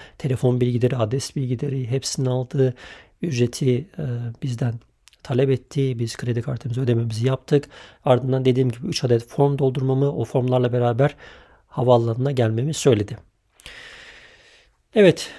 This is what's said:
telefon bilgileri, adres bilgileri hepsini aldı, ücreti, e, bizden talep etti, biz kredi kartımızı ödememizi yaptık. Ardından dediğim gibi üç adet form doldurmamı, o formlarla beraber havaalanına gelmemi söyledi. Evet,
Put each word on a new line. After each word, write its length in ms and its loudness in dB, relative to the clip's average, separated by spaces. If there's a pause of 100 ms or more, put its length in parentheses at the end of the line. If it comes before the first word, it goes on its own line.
(180)
telefon 420 0
bilgileri, 360 0
adres 400 -4
bilgileri 540 -4
hepsini 380 -2
aldı, 460 0 (480)
ücreti, 640 0 (100)
e, 60 -6 (380)
bizden 320 -2 (480)
talep 280 0
etti, 480 -2
biz 180 -6
kredi 260 -4
kartımızı 380 -6
ödememizi 460 0
yaptık. 420 0 (360)
Ardından 400 2
dediğim 240 2
gibi 180 -6
üç 180 -4
adet 240 2
form 300 0
doldurmamı, 580 0
o 80 -2
formlarla 480 0
beraber 420 2 (520)
havaalanına 640 2
gelmemi 440 0
söyledi. 440 2 (1800)
Evet, 440 4